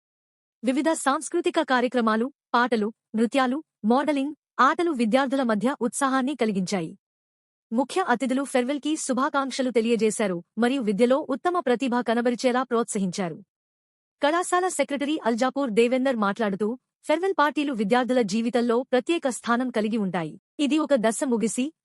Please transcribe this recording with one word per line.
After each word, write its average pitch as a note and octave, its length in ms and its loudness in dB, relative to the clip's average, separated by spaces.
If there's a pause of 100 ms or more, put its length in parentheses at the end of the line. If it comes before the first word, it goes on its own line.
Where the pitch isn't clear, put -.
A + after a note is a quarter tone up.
(640)
వివిధ C4+ 280 0
సాంస్కృతిక D#4+ 680 -2
కార్యక్రమాలు, A#3+ 720 0 (200)
పాటలు, A#3 400 2 (220)
నృత్యాలు, B3+ 480 0 (220)
మోడలింగ్, C#4 480 2 (260)
ఆటలు D#4 320 4
విద్యార్థుల C4 520 2
మధ్య A3+ 380 0
ఉత్సాహాన్ని C4 540 0
కలిగించాయి. F#3+ 600 -2 (760)
ముఖ్య C4+ 380 0
అతిథులు B3+ 340 0
ఫేర్వెల్కి C#4 520 -2
శుభాకాంక్షలు C4+ 760 -2
తెలియజేశారు A3 720 0 (140)
మరియు B3 240 0
విద్యలో A#3+ 480 2
ఉత్తమ F4 300 -2
ప్రతిభ A#3+ 400 0
కనబరిచేలా A#3+ 640 0
ప్రోత్సహించారు. G3 760 -2 (840)
కళాశాల F4+ 460 2
సెక్రటరీ C#4+ 580 -2
అల్జాపూర్ B3+ 460 0
దేవేందర్ B3 440 2
మాట్లాడుతూ, G#3+ 640 -2 (240)
ఫేర్వెల్ E4+ 360 0
పార్టీలు D4 340 2
విద్యార్థుల A#3+ 480 2
జీవితంలో A#3 600 0
ప్రత్యేక C4+ 480 -2
స్థానం A#3+ 400 -2
కలిగి A3+ 280 -2
ఉంటాయి. F3 440 -4 (180)
ఇది D4 200 2
ఒక C#4+ 160 2
దశ A3 280 0
ముగిసి, A#3+ 500 -2 (120)